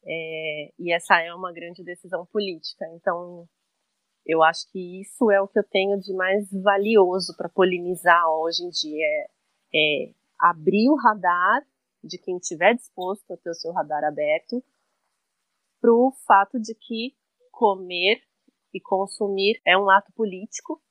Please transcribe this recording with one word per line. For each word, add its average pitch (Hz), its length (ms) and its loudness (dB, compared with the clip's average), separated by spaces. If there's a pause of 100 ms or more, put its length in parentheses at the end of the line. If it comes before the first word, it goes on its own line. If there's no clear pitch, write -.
É, 160 720 -10
e 170 140 -4
essa 175 280 4
é 170 140 -10
uma 180 180 -10
grande 170 320 -16
decisão 175 420 -10
política. 190 680 -8
Então, 175 520 -8 (800)
eu 160 180 2
acho - 280 2
que 185 320 -12
isso - 280 0
é 196 100 6
o 196 80 -2
que - 100 -2
eu 208 60 0
tenho 196 360 0
de 190 140 -10
mais 190 360 -2 (120)
valioso 196 760 2
pra 180 140 -10
polinizar 175 800 2
hoje 165 340 -4
em 175 60 -10
dia. 156 360 -6
É, 151 200 -4 (480)
é 151 380 0 (260)
abrir 175 500 2
o 302 80 4
radar 208 680 2 (400)
de 170 160 -14
quem 180 200 -8
tiver 175 360 2
disposto 190 560 -10
a 175 60 -12
ter 175 140 -12
o 165 40 -6
seu 165 180 -12
radar 151 320 -4
aberto 151 600 -4 (1160)
pro 240 320 6 (140)
fato 202 320 4
de 220 160 -8
que 226 400 -10 (360)
comer 190 720 0 (500)
e 196 80 -10
consumir 196 840 -2
é 180 100 4
um 196 140 2
ato 196 240 4
político 214 680 -8 (100)